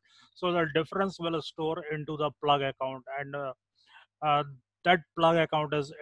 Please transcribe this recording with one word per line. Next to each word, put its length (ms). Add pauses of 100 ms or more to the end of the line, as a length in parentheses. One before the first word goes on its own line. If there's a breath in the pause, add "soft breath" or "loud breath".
(340 soft breath)
So 160
the 240
difference 440
will 220
store 500
into 240
the 140 (140)
plug 180
account, 420 (160)
and, 160
uh, 180 (680 soft breath)
uh, 220 (400)
that 160 (180)
plug 200
account 360
is 180 (100)